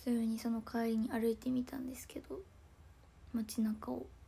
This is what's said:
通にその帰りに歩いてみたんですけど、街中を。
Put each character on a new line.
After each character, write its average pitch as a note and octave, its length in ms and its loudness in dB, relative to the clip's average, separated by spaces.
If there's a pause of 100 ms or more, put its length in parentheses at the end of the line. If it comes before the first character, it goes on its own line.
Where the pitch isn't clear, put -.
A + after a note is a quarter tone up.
通 A#3 200 4
に A3+ 140 2
そ A#3 120 -2
の A3+ 120 2
帰 A#3 300 0
り A3+ 60 4
に A3 120 4
歩 A#3 180 2
い A3+ 80 4
て B3+ 140 -4
み B3+ 140 2
た C4+ 140 -8
ん C4 120 -4
で C4 60 -8
す - 120 -12
け - 120 -8
ど、 - 200 -8 (920)
街 A3+ 280 0
中 G#3+ 300 0
を。 - 140 -4 (220)